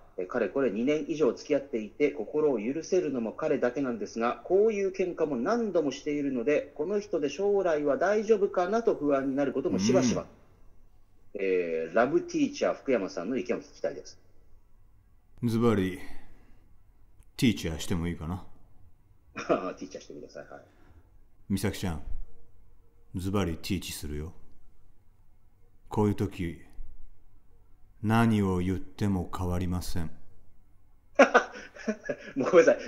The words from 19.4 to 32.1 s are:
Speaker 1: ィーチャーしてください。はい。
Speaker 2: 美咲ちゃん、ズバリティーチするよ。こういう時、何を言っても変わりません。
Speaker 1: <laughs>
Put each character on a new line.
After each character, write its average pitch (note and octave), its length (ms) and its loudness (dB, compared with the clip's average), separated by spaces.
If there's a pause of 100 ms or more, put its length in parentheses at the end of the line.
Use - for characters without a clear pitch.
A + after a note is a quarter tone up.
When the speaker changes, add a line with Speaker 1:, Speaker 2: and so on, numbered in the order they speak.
Speaker 1:
ィ - 20 -12
ー - 20 -20
チ - 60 -12
ャ - 40 -14
ー - 20 -16
し - 60 -20
て - 60 -16
く D2+ 60 -16
だ - 80 -16
さ D2 140 -14
い。 - 100 -20
は C#2+ 60 -16
い。 - 40 -20 (840)
Speaker 2:
美 G2 100 0
咲 F#2+ 200 -2
ち - 80 -4
ゃ E2+ 60 -2
ん、 D2 100 -6 (1120)
ズ F#2+ 160 -4
バ G2 140 2
リ E2 120 -2
テ - 180 -4
ィ F2 40 2
ー - 20 -6
チ - 120 -10
す - 160 -8
る D2 100 -6
よ。 D#2+ 140 -8 (1600)
こ G#2+ 160 2
う G#2 40 6
い - 20 4
う G2+ 60 2
時、 F2 420 -4 (1400)
何 A2 400 6
を F#2+ 160 2
言 F2+ 180 0
っ - 20 -2
て - 300 -4
も F#2 260 0
変 F#2 140 -2
わ F2+ 100 0
り F2+ 100 0
ま F2+ 140 -2
せ - 180 0
ん。 D#2+ 100 0 (1040)
Speaker 1:
<laughs> - 1200 2